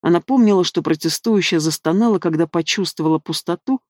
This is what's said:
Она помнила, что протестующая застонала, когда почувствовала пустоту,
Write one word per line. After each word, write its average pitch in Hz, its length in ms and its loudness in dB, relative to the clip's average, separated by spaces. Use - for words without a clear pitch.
Она 170 200 2
помнила, 208 440 2
что 165 180 -4
протестующая 165 760 0
застонала, 180 580 0
когда 165 280 0
почувствовала 160 720 -2
пустоту, 175 720 -6